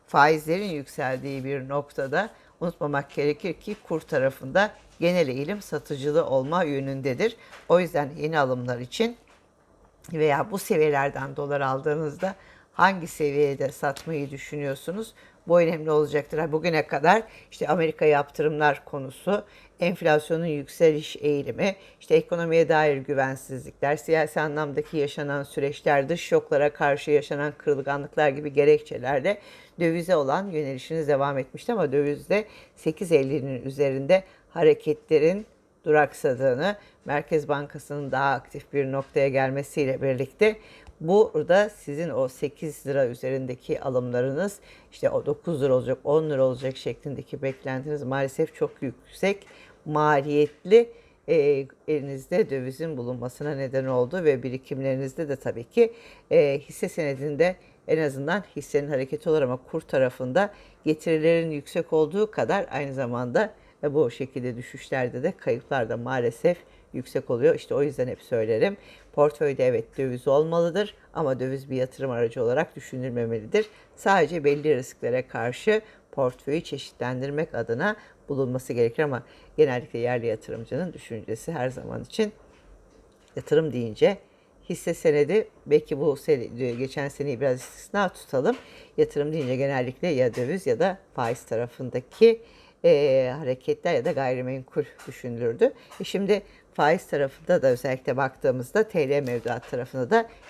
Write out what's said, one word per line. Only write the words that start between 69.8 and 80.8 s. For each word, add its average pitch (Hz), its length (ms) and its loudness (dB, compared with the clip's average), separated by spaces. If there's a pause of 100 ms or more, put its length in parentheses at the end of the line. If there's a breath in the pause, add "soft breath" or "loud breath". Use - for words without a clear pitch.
döviz 127 300 -4
olmalıdır 165 640 2 (200 soft breath)
ama 131 260 -2
döviz 135 300 -6
bir 131 60 -4
yatırım 131 340 -4
aracı 120 320 -2
olarak 127 340 0
düşünülmemelidir. 120 920 -4 (300 loud breath)
Sadece 175 480 2
belli 147 320 2
risklere 123 500 -4
karşı 123 540 -2 (320 loud breath)
portföyü 139 480 -2
çeşitlendirmek 139 920 -6
adına 135 420 -2 (320 loud breath)
bulunması 131 440 -4
gerekir 117 300 2
ama 139 200 -2 (340 loud breath)
genellikle 123 420 2
yerli 120 280 -2
yatırımcının 127 640 -6